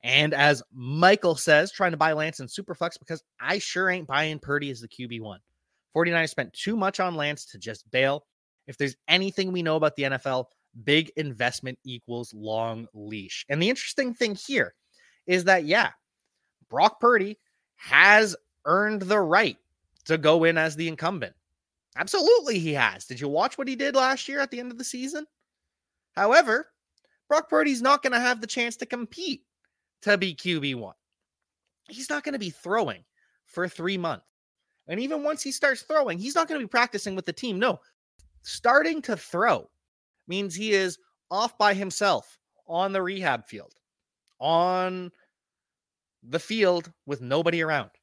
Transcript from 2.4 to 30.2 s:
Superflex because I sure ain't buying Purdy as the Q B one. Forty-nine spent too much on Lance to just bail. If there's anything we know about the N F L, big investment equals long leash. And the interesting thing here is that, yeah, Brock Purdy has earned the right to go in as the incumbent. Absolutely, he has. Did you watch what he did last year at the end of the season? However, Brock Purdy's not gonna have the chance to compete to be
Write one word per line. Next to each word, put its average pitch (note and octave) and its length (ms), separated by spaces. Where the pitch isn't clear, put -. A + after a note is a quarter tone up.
Superflex E3+ 520
because - 240
I E3 200
sure F#3 300
ain't F3+ 180
buying D3+ 320
Purdy C#3+ 300
as A#2+ 120
the A#2 60
Q B2 200
B A#2 120
one. G#2 220
Forty-nine E3 340
spent - 260
too G#3+ 220
much G3 240
on F3+ 160
Lance D3 300
to - 120
just A2 340
bail. C3+ 360
If C3+ 100
there's C#3 180
anything F#3 440
we F3+ 120
know D#3+ 140
about D3+ 180
the C#3 100
N C3+ 80
F C3 140
L, B2+ 240
big D#3 320
investment B2+ 680
equals A#2+ 500
long A2+ 600
leash. G#2 560
And D3 120
the G3 80
interesting B3+ 440
thing A3 220
here F#3+ 400
is F3+ 200
that, F#3 200
yeah, G3 260
Brock E3 300
Purdy G#3+ 400
has G3 580
earned G3+ 360
the G3 180
right F3+ 380
to D#3+ 140
go D#3 240
in E3 120
as D#3+ 200
the E3 120
incumbent. D#3+ 480
Absolutely, D4+ 640
he D#3+ 160
has. A#2+ 300
Did B2 140
you C#3+ 80
watch E3 300
what C4+ 100
he C4 80
did C#4 200
last C4 320
year C#4 120
at C#4 120
the A#3+ 80
end B3 120
of A#3 60
the B3 60
season? C#4 420
However, B3+ 560
Brock D#4 220
Purdy's D4 320
not C#4 220
gonna B3+ 160
have B3 200
the A3 60
chance A#3+ 320
to B3+ 80
compete B3+ 580
to G#3 160
be F3+ 160